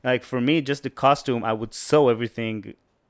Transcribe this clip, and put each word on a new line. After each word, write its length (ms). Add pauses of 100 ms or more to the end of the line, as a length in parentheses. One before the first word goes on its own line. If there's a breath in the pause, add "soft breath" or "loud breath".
Like, 200
for 160
me, 220
just 220
the 60
costume, 540
I 100
would 200
sew 360
everything, 640 (360)